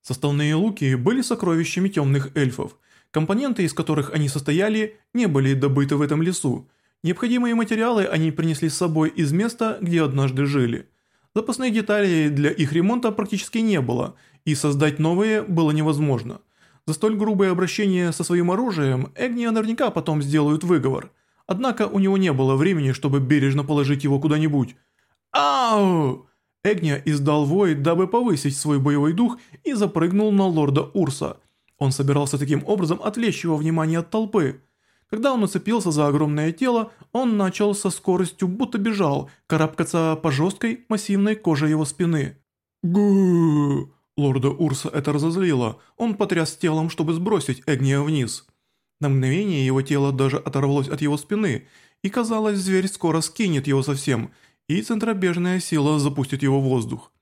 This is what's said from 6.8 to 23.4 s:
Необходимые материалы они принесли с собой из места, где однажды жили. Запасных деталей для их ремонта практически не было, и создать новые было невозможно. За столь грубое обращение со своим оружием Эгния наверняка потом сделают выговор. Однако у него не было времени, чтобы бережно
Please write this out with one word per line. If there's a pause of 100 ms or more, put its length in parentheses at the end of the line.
Необходимые
материалы
они
принесли
с
собой
из
места,
где
однажды
жили. (440)
Запасных
деталей
для
их
ремонта
практически
не
было, (300)
и
создать
новые
было
невозможно. (440)
За
столь
грубое
обращение
со
своим
оружием
Эгния
наверняка
потом
сделают
выговор. (340)
Однако
у
него
не
было
времени,
чтобы
бережно